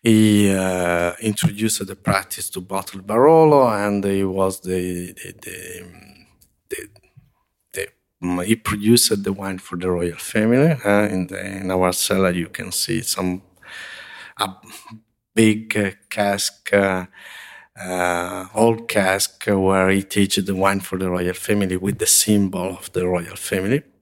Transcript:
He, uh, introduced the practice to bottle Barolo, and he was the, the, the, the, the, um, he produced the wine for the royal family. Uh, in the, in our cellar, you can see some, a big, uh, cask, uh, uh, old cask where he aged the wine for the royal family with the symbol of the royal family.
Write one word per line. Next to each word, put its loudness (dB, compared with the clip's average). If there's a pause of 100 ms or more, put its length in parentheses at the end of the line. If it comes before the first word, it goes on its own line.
He, 6
uh, 0
introduced -2
the -14
practice -4
to -10
bottle -8
Barolo, 6
and 0
he 0
was -2
the, -6
the, -16
the, -16 (800)
the, -10 (840)
the, -8 (360)
um, -4
he 0
produced 2
the -2
wine -8
for -12
the -2
royal -2
family. 2 (120)
Uh, 4
in -2
the, -10
in -8
our 2
cellar, 0
you -4
can -12
see -4
some, -4 (920)
a -4 (840)
big, 2
uh, 0 (180)
cask, -4
uh, 2 (720)
uh, -4
old 2
cask 0
where 4
he 2 (100)
aged 2
the -4
wine 0
for -8
the -2
royal -2
family -2
with -4
the -2
symbol 2
of -16
the -2
royal -4
family. -2 (180)